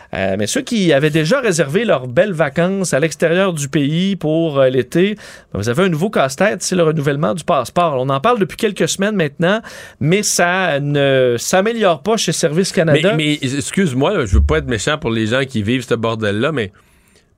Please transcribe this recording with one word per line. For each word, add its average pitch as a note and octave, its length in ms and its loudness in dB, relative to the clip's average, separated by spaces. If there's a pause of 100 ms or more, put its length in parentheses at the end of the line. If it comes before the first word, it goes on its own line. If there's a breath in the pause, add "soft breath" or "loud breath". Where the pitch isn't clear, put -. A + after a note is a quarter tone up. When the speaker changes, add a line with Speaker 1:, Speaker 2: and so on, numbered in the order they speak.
(140 loud breath)
Speaker 1:
Euh, F#2+ 260 -2
mais G#2+ 80 -2
ceux - 140 -2
qui F#3+ 320 0
avaient C#3+ 160 4
déjà D#3+ 320 2
réservé E3+ 420 0
leurs D3 240 0
belles F3 240 0
vacances E3+ 640 0
à C3+ 80 2
l'extérieur E3+ 500 0
du D3 160 -6
pays D#3+ 480 0
pour, D#3 440 0
euh, C3 100 6
l'été, D#3+ 460 0 (360 loud breath)
ben, - 80 -4
vous G#2 80 -2
avez B2 160 2
un G3 60 2
nouveau E3+ 200 0
casse-tête, F#3 540 0
c'est - 140 -2
le F3 60 4
renouvellement D#3 500 0
du E3+ 100 -6
passeport. D#3 540 0
On B2+ 100 -2
en C3+ 140 0
parle A#3 180 2
depuis - 160 -2
quelques G3 320 -2
semaines G#3 280 -2
maintenant, F3 460 0 (380 loud breath)
mais F3+ 240 2
ça F3 560 0
ne C#3 580 2
s'améliore F#3+ 640 0
pas G#3+ 140 0
chez F#3+ 160 -2
Service E3 400 0
Canada. D#3+ 460 2
Speaker 2:
Mais, D3+ 240 0
mais C3 160 -4
excuse-moi, D3 560 0
là, D#3 120 0
je F#2 100 0
veux - 80 6
pas D#3 160 2
être C#3 100 -4
méchant B2+ 280 -2
pour B2 140 -4
les A2+ 160 0
gens C3 160 0
qui A#2+ 200 -4
vivent A#2+ 220 -2
ce B2 100 0
bordel-là, A2+ 580 -2
mais A2 180 -4 (680 soft breath)